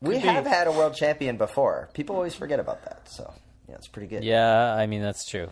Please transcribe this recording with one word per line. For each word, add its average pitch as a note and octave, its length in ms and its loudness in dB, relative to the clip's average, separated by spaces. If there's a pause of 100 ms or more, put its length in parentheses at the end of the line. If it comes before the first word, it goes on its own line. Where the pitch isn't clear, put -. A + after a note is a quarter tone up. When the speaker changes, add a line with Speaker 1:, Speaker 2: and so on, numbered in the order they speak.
Speaker 1:
We E3 140 0
Speaker 2:
could C4 80 0
be. - 60 4
Speaker 1:
have - 180 2
had F3 220 2
a D#3+ 40 2
world D#3 220 2
champion D3 420 -2
before. G#2 560 0
People D3 240 -6
always F3+ 180 -4
forget C#3+ 260 -4
about - 240 -8
that. - 240 -16
So, - 240 -16 (360)
yeah, - 60 -18
it's - 140 -20
pretty G#2 180 -14
good. G#2+ 160 -8
Speaker 3:
Yeah, A2+ 520 4
I G#2+ 120 2
mean, G#2 160 -2
that's G2+ 260 -4
true. F2 240 -6